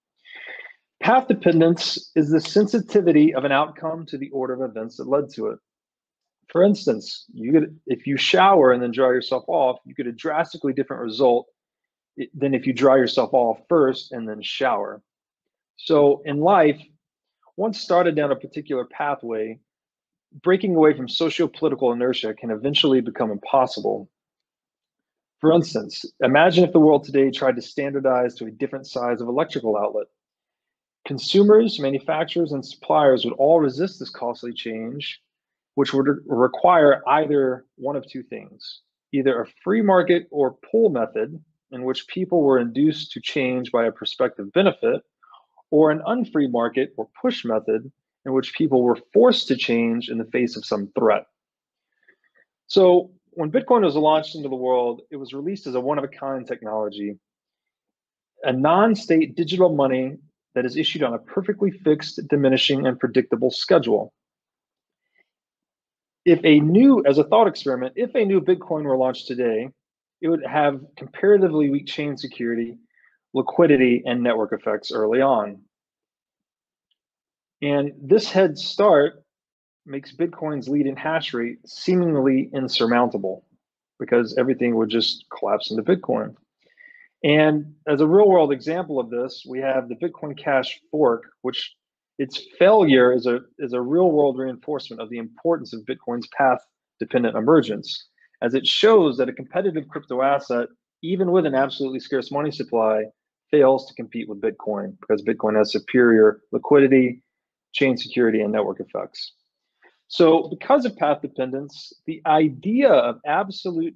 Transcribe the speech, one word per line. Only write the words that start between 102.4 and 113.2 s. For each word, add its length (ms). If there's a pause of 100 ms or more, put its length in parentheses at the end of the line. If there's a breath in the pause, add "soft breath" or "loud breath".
supply, 520 (460)
fails 380
to 80
compete 340
with 120
Bitcoin 580
because 240
Bitcoin 340
has 140
superior 720 (100)
liquidity, 720 (500)
chain 240
security, 440
and 100
network 280
effects. 540 (720 soft breath)
So 420
because 360
of 120
path 240
dependence, 720 (120)
the 200
idea 640
of 360